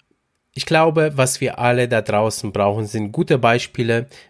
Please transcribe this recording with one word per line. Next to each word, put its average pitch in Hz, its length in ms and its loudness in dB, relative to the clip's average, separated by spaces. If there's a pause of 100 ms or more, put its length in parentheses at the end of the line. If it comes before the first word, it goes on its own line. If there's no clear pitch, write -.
(560)
ich - 100 -8
glaube, 160 500 2
was 131 260 0
wir - 180 -4
alle 123 280 2
da 117 140 0
draußen 107 500 -2
brauchen, 104 340 0
sind 107 260 -6
gute 156 260 0
Beispiele, 117 680 0 (220)